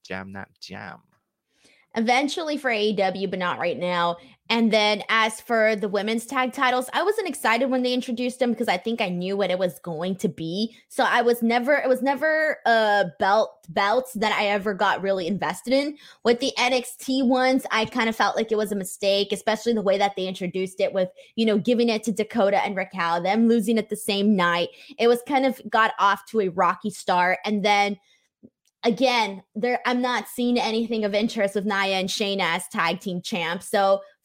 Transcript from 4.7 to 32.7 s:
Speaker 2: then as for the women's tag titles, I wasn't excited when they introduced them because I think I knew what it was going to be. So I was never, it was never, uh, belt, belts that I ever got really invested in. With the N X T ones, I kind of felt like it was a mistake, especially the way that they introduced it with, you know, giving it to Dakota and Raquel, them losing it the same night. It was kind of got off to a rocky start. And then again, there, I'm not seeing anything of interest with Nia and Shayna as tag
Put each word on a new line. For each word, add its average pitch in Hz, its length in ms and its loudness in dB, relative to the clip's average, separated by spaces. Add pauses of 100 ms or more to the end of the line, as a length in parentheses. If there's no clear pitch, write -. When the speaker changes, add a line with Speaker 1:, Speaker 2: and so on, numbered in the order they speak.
Speaker 2:
then 208 360 2
as 220 300 2
for 220 360 2
the 208 120 -2
women's 214 380 -2
tag 254 260 -2
titles, 254 400 0
I 294 120 0
wasn't 415 260 0
excited 240 400 0
when 254 140 0
they 247 100 0
introduced 247 460 -4
them 240 100 2
because 226 180 -2
I 185 100 2
think 226 220 -4
I 202 100 -2
knew 180 280 -2
what 185 140 0
it 185 80 0
was 180 180 -2
going 175 400 -6
to 214 100 -2
be. 170 480 -6 (140)
So - 140 0
I 214 180 2
was 240 220 2
never, 240 320 2
it 277 120 0
was 254 140 2
never, 311 640 0
uh, 214 400 4 (140)
belt, 202 500 0
belts 208 440 0
that 214 180 0
I 202 160 0
ever 202 260 0
got 185 300 0
really 196 240 0
invested 185 440 -4
in. 285 240 2 (280)
With 233 160 4
the 269 180 -2
N 247 160 0
X 247 220 -4
T 262 260 -2
ones, 254 480 2
I 220 160 0
kind 226 240 -2
of 220 60 -4
felt 208 200 0
like 220 160 -2
it 208 60 2
was 214 140 -2
a 202 40 -2
mistake, 196 560 -2
especially 220 420 -2
the 208 100 0
way 196 160 2
that 202 160 0
they 185 120 -4
introduced 185 520 -6
it 196 140 0
with, 185 160 0 (260)
you 226 100 0
know, 214 140 2
giving 233 300 2
it 220 160 0
to 233 60 0
Dakota 208 540 0
and 202 100 -4
Raquel, 175 460 -2
them 220 260 4
losing 226 300 4
it 208 120 -2
the 208 60 -6
same 202 400 2
night. 175 340 2 (280)
It 233 100 4
was 240 200 4
kind 269 180 2
of - 240 -2
got 220 300 2
off 196 300 2
to 226 120 -2
a 190 80 0
rocky 185 400 0
start. 180 560 2
And 208 180 0
then 202 360 2 (840)
again, 226 560 2 (140)
there, 240 300 0
I'm 247 160 0
not 247 260 -2
seeing 240 320 0
anything 220 460 0
of 202 80 -2
interest 214 420 0
with 196 100 0
Nia 196 300 0
and 190 140 -2
Shayna 196 320 -2
as 175 260 -2
tag 175 320 -2